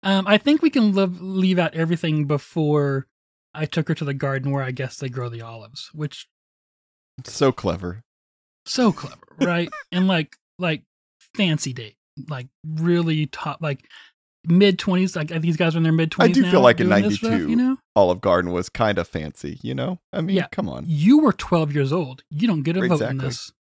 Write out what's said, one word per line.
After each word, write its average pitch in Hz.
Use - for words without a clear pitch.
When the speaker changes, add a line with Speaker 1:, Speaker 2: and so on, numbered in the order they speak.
Speaker 1:
Um, 196
I 208
think 294
we 320
can 220
leave, 185
leave 190
out 165
everything 160
before 143
"I 156
took 156
her 160
to 160
the 143
garden 135
where 139
I 131
guess 131
they 135
grow 123
the 117
olives," 113
which 151
Speaker 2:
So -
clever. 90
Speaker 1:
So 240
clever, -
right? 175
Speaker 2:
<laughs> -
Speaker 1:
And, 185
like, 165
like, 165
fancy 156
date. 117
Like, 127
really 160
top, -
like, 147
mid-twenties. 185
Like, 156
these 165
guys 165
are -
in 165
their 160
Speaker 2:
I -
Speaker 1:
mid-twenties 160
Speaker 2:
do 269
feel 180
Speaker 1:
now 180
Speaker 2:
like 123
in -
Speaker 1:
doing -
this 208
stuff, 226
Speaker 2:
ninety-two, -
Speaker 1:
you 233
know? 254
Speaker 2:
Olive 90
Garden 87
was 90
kinda 104
fancy, 76
you 123
know? 135
I -
mean, 190
Speaker 1:
Yeah. 180
Speaker 2:
come -
on. -
Speaker 1:
You 170
were 294
twelve 156
years 139
old. 143
You 156
don't 160
get 165
a 190
vote 185
in 180
Speaker 2:
Exactly. 131
Speaker 1:
this. -